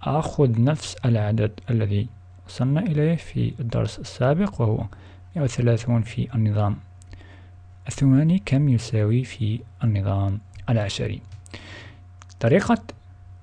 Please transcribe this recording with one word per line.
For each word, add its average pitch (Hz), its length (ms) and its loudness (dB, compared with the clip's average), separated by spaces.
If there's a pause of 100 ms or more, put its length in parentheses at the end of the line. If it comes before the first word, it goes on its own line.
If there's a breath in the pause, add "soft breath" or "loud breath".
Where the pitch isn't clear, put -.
آخذ 131 600 2
نفس 151 320 0 (100)
العدد 110 540 0 (100)
الذي 107 400 0 (360)
وصلنا 143 360 0
إليه 160 340 2
في 120 440 -2
الدرس 117 400 -2
السابق، 147 640 0
وهو 110 240 2 (500 loud breath)
مائة 156 80 0
وثلاثون 120 580 2
في 120 340 -4
النظام 104 420 2 (1120 loud breath)
الثماني، 147 580 4
كم 143 240 2
يساوي 113 540 2
في 110 360 -4 (240)
النظام 98 560 0 (300)
العشري؟ 107 520 -2 (1160 loud breath)
طريقة 196 440 2 (600)